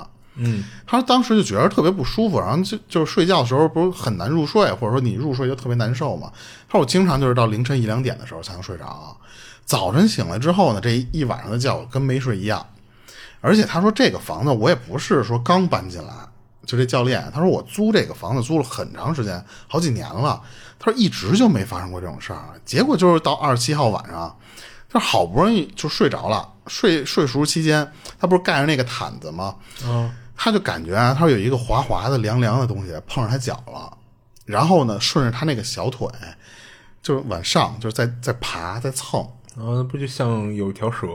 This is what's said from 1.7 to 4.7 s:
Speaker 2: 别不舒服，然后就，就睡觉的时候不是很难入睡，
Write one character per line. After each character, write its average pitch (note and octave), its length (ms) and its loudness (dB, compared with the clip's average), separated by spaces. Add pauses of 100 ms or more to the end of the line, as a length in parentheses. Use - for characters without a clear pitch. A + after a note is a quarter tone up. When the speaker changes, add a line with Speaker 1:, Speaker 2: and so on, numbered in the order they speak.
Speaker 2:
别 D#3+ 80 4
不 F#3+ 140 0
舒 A3 260 0
服， C3+ 100 2
然 F#2+ 160 0
后 F3+ 80 2
就， G#3 140 -4 (100)
就 D#3+ 180 0
睡 E3 200 2
觉 F3 160 4
的 A#2+ 60 0
时 C3 80 2
候 D#3 120 6
不 D#3+ 160 0
是 F#3 80 2
很 A#2 240 -4
难 G#2+ 140 -4
入 D#3 160 2
睡， F3+ 280 4